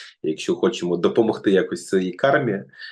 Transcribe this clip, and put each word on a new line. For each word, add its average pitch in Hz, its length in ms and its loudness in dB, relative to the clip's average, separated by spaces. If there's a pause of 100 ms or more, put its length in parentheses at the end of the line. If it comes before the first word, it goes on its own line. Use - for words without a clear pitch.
(220)
Якщо - 320 -2
хочемо 87 420 0
допомогти 104 540 2
якось 90 360 0
своїй 92 260 0
кармі, 135 420 0 (380)